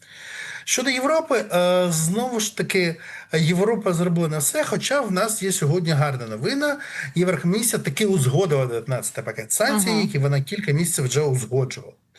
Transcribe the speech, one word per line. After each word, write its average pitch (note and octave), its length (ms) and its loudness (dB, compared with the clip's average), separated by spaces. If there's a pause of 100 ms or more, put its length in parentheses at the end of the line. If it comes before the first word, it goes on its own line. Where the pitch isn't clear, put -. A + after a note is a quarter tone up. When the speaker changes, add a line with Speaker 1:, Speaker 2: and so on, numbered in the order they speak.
(680)
Speaker 1:
Щодо B3+ 200 0
Європи, C4+ 640 2
е, F3+ 380 4
знову G#3 480 0
ж - 180 -4
таки, E3+ 380 0 (380)
Європа F3+ 600 2
зробила E3+ 340 2
не D#3 100 -2
все, D4 260 0
хоча C4+ 380 0
в G#3+ 100 -2
нас F#3+ 320 0
є F#3+ 80 0
сьогодні E3 400 0
гарна C#3 340 0
новина. C4+ 520 -2 (380)
Єврокомісія F3+ 680 0
таки E3 220 0
узгодила D3 600 2
дев'ятнадцятий A#2 580 -4
пакет A2 280 -8
санкцій, G#3+ 380 2
Speaker 2:
Мгм. G#3+ 120 2
Speaker 1:
які D3+ 180 0
вона C#3 220 2
кілька G3+ 300 -4
місяців D3+ 340 0
вже B2+ 160 0
узгоджувала. B2+ 720 -2 (260)